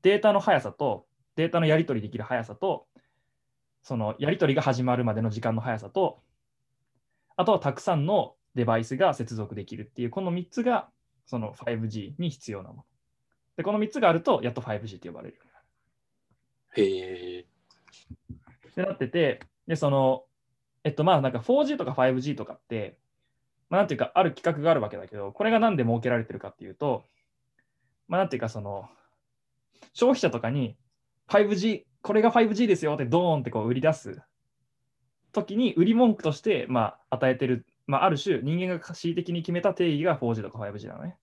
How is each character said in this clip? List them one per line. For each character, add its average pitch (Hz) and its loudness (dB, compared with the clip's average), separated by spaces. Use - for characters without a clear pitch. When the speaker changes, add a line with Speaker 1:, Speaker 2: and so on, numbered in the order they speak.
Speaker 1:
デ 202 6
ー - 0
タ 214 6
の 196 4
速 185 4
さ 104 -6
と、 117 -4
デ 160 0
ー 165 -4
タ 170 2
の 165 2
や 156 6
り 165 2
取 123 -2
り 104 -8
で 98 -10
き 117 -8
る 110 -6
速 123 -2
さ 110 -12
と、 - -4
そ - -6
の、 107 -2
や 143 0
り 185 0
取 147 4
り 135 2
が 147 2
始 127 0
ま 123 2
る 123 0
ま 110 0
で 110 -2
の 113 0
時 107 -6
間 113 -2
の 113 -2
速 113 -4
さ 101 -14
と、 185 -2
あ 180 0
と 220 4
は 185 2
た 139 -2
く - -10
さ 185 0
ん 143 0
の 185 0
デ 120 0
バ 113 2
イ 117 0
ス 131 -6
が 170 4
接 117 -6
続 107 -8
で 101 -10
き - -14
る 107 -12
っ - -12
て - -12
い 120 -2
う、 117 -4
こ 190 -6
の 185 -4
三 175 -4
つ - -6
が、 233 -2
そ 123 -6
の、 110 -8
フ - -20
ァ 120 -4
イ 113 -4
ブ 113 -4
ジ 104 -10
ー 165 -8
に 175 -4
必 - -12
要 98 -10
な 95 -18
も - -18
の。 - -20
で、 165 -8
こ 196 -2
の 214 0
三 214 -2
つ 269 -8
が 202 6
あ 165 6
る 165 0
と、 220 2
や 123 -2
っ - -14
と 131 -8
フ - -12
ァ 110 -4
イ - -8
ブ 107 -12
ジ 101 -14
ー - -20
っ - -20
て - -16
呼 85 -14
ば - -16
れ - -14
る。 - -20
Speaker 2:
へ 92 -2
ー。 - -
Speaker 1:
っ - -20
て 175 -6
な 190 -4
っ - -10
て 131 -4
て、 151 0
で、 165 -2
そ 147 0
の、 135 2
え 156 -2
っ - -6
と、 151 -2
ま 180 6
あ、 151 4
な 135 0
ん - 0
か、 123 -4
フ 247 2
ォ 294 4
ー - 2
ジ 294 -2
ー - -8
と - -6
か 123 -6
フ 131 0
ァ 127 6
イ 131 2
ブ 127 -2
ジ 143 -4
ー - -4
と 113 -10
か - -16
っ - -20
て、 107 -8
ま 165 0
あ、 196 4
な 202 4
ん - -10
て 180 -4
い 120 -4
う - -10
か、 - -2
あ 190 4
る 165 2
規 - -16
格 151 -2
が 165 4
あ - 6
る 143 2
わ 104 -4
け 104 -12
だ 95 -12
け - -18
ど、 101 -8
こ - -6
れ 220 2
が 226 4
な 226 4
ん 196 0
で 135 0
設 117 2
け 123 -2
ら 120 2
れ 113 -2
て - -12
る 98 -10
か 98 -12
っ - -18
て - -18
い 95 -14
う 95 -18
と、 139 -4
ま 175 -2
あ、 190 2
な 190 2
ん - -8
て 135 -4
い 120 -6
う - -4
か、 113 -4
そ 110 -10
の、 101 -10
消 247 4
費 262 2
者 160 2
と 117 -4
か 113 -2
に、 127 -2
フ 202 6
ァ 208 8
イ - 6
ブ 208 0
ジ 196 0
ー、 208 -2
こ - -2
れ 214 6
が 226 6
フ 240 4
ァ 233 6
イ 233 4
ブ 214 0
ジ 220 2
ー - 2
で 190 6
す 151 -6
よ 151 2
っ - -8
て 143 -2
ド 165 4
ー 151 2
ン 139 -2
っ - -8
て - -6
こ 110 -2
う 110 -2
売 123 2
り 131 -2
出 156 4
す - -10
時 202 -2
に、 240 2
売 170 6
り 226 4
文 233 6
句 - -16
と 160 2
し 143 -8
て、 185 0
ま 117 0
あ、 - 0
与 131 0
え 127 2
て 135 -2
る、 123 -2
ま 139 0
あ、 - 4
あ 190 6
る 156 2
種、 147 0
人 147 -2
間 185 -2
が 170 -6
恣 170 -6
意 165 -4
的 175 -4
に 170 -4
決 170 -6
め 175 -2
た - 2
定 175 0
義 147 -2
が 170 2
フ 123 -4
ォ 117 0
ー 113 0
ジ 110 -6
ー - -8
と - -12
か 117 -14
フ 110 -8
ァ 101 -8
イ - -10
ブ 101 -12
ジ 107 -14
ー - -12
な 92 -16
の - -14
ね。 175 -12